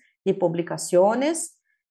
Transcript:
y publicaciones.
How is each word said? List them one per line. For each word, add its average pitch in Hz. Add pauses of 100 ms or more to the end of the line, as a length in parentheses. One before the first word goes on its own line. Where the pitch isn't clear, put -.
(240)
y 190
publicaciones. 185 (320)